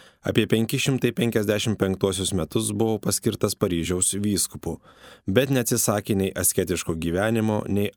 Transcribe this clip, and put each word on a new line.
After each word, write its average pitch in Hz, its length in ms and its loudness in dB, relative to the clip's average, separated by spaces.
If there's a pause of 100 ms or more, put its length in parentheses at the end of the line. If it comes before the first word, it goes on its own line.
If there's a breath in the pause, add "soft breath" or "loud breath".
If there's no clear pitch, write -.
(220 loud breath)
apie - 260 2
penki 113 300 0
šimtai 127 400 0
penkiasdešimt 107 640 0
penktuosius 95 580 0
metus 107 340 -2
buvo 110 280 0
paskirtas - 560 -2
Paryžiaus 87 580 0
vyskupu, 98 640 -2 (500 loud breath)
bet 123 240 2
neatsisakė 117 680 0
nei 95 200 0
asketiško 87 580 0
gyvenimo, 104 720 0
nei 101 320 0